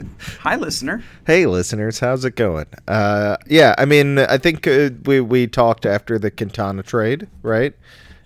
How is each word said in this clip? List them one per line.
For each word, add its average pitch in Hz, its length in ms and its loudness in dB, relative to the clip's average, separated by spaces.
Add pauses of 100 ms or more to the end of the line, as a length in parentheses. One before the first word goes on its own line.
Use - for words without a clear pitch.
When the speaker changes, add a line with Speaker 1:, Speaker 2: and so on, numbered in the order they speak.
(420)
Speaker 1:
Hi, 156 140 -2
listener. 160 460 -8 (240)
Speaker 2:
Hey, 165 220 4
listeners. 107 520 -4
How's 127 260 -2
it 123 100 -4
going? 87 320 -2 (200)
Uh, 104 500 0 (100)
yeah, 147 320 6
I 135 60 4
mean, 143 340 4
I 135 180 2
think, 160 300 -2
uh, 143 240 2 (140)
we, 135 140 4
we 123 280 0
talked 117 400 2
after 104 320 -2
the 104 100 -4
Quintana 98 540 -6
trade, 123 440 -4 (140)
right? 113 320 -2 (520)